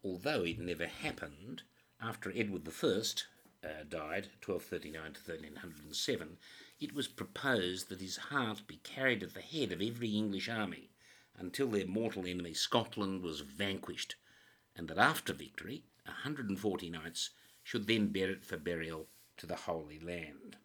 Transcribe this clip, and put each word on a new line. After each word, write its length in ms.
Although 400
it 160
never 280
happened, 760
after 320
Edward 300
the 80
First, 540
uh, 280
died, 400
twelve 240
thirty-nine 480
to 80
thirteen 380
hundred 260
and 120
seven, 420
it 160
was 140
proposed 800
that 100
his 160
heart 500
be 120
carried 440
at 120
the 80
head 320
of 80
every 280
English 380
army 420
until 300
their 180
mortal 400
enemy 280
Scotland 680
was 200
vanquished, 760
and 100
that 100
after 360
victory, 500
a 40
hundred 360
and 100
forty 320
knights 420
should 260
then 200
bear 220
it 160
for 100
burial 520
to 100
the 100
Holy 440
Land. 640